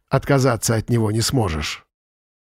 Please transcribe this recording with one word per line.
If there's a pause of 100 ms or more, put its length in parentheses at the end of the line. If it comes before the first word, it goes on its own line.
отказаться
от
него
не
сможешь. (720)